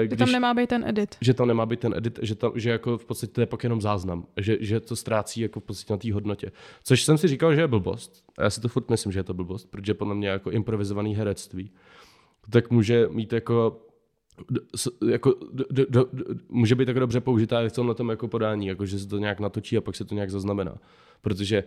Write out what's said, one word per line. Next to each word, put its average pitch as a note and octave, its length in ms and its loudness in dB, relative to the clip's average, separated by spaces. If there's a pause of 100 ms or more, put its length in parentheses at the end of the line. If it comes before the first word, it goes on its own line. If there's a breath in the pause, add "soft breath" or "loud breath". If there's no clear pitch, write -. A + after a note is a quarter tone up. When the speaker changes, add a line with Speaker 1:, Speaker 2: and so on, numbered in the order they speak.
Speaker 1:
Že A2 60 2
tam - 80 -2
Speaker 2:
když B3+ 160 4
Speaker 1:
nemá B3 200 2
být B3 160 2
ten A#3+ 180 0
edit. G#3+ 340 -2
Speaker 2:
že B2 120 6
tam B2 140 2
nemá A#2 180 2
být A#2 140 -4
ten A#2 180 -2
edit, A#2 240 -6
že A2 140 -4
tam, A#2 200 0
že A#2 140 -2
jako A#2 280 0
v - 80 -12
podstatě - 280 -8
to A#2+ 80 0
je A#2 40 4
pak - 180 -8
jenom A#2 180 0
záznam, F#2 440 -2 (120)
že, G#2 220 2
že A2 200 0
to - 160 -8
ztrácí A2 460 -4
jako A2 180 -4
v - 40 -16
podstatě - 300 -6
na G#2 40 -2
té G2+ 160 -4
hodnotě. G2+ 380 -4 (320 loud breath)
Což B2+ 200 4
jsem D#3 140 6
si F3 100 4
říkal, D3+ 280 4
že D3+ 60 4
je E3 60 4
blbost. G2 560 -2 (140)
A - 60 -2
já G#2+ 60 4
si G#2+ 120 -6
to A#2+ 60 -2
furt A#2 220 -2
myslím, G#2+ 220 0
že F#2+ 80 -2
je F#2+ 40 -4
to F#2 100 -6
blbost, F2+ 380 -8
protože G2+ 220 -4
podle G#2 220 -4
mě G2+ 120 -2
jako F#2+ 240 -2
improvizovaný G#2 640 -2
herectví G2+ 560 -4 (760 soft breath)
tak A#2 220 4
může A#2 400 6
mít G#2+ 220 -4
jako A2+ 480 0 (720)
d-, B2 100 -2 (140)
s-, - 160 -4 (180)
jako A2+ 260 4 (180)
d-, C3 180 -4
d-, C3+ 180 4
d-, B2+ 240 6
d-, C3 100 -8 (260)
může A#2+ 260 4
být B2+ 120 2
jako B2+ 120 0
dobře B2 200 2
použitá A#2 420 2
i A2+ 80 0
v - 40 -10
tomhle A#2+ 220 0
tom A#2+ 140 -4
jako A2+ 180 -4
podání, G#2+ 400 -2
jako F#2+ 180 -4
že G2 140 -4
se G2 80 -10
to G2+ 100 -6
nějak G#2 220 -2
natočí G#2 380 -2
a G#2 40 2
pak G2+ 140 -10
se G2 100 -8
to - 100 -8
nějak G2+ 160 -4
zaznamená. G2 440 -2 (460 soft breath)
Protože G2+ 460 0